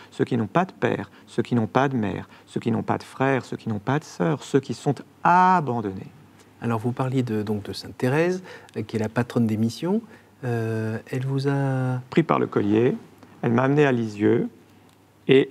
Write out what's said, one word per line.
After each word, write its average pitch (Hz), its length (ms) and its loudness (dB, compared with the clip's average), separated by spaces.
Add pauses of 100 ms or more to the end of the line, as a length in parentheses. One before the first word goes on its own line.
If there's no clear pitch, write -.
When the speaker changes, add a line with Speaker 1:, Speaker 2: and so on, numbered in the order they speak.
(120)
Speaker 1:
ceux - 120 0
qui 131 120 0
n'ont 110 100 0
pas 175 200 0
de - 60 -12
père, 107 380 -2 (160)
ceux - 160 -4
qui 123 140 0
n'ont 110 100 2
pas 131 220 2
de 135 80 -2
mère, 98 320 -4 (160)
ceux - 160 -8
qui 117 100 -2
n'ont 107 140 0
pas 104 140 -2
de - 40 -10
frères, 131 420 0
ceux - 120 -10
qui - 120 -8
n'ont 104 120 -4
pas 135 180 -2
de 151 60 -8
sœurs, 165 400 -2
ceux - 160 2
qui - 140 -6
sont 139 200 -2 (300)
abandonnés. 143 880 2 (480)
Speaker 2:
Alors, 117 180 -2
vous 120 140 -2
parliez 131 300 -2
de, 110 200 -2
donc, 104 220 -4
de 98 80 -10
Sainte - 240 -14
Thérèse, 170 460 0 (340)
euh, 107 60 -4
qui 110 140 -6
est - 20 0
la 107 100 0
patronne 120 380 0
des 107 100 0
missions. 160 460 0 (420)
Euh, 113 540 -2 (120)
elle 131 140 -4
vous 135 240 -2
a 131 500 0 (120)
Speaker 1:
Pris 170 120 2
par 143 160 2
le 123 80 0
collier, 110 480 2 (480)
elle 120 100 2
m'a 120 100 2
amené 143 240 4
à 135 60 2
Lisieux. 110 560 2 (800)
Et 139 220 6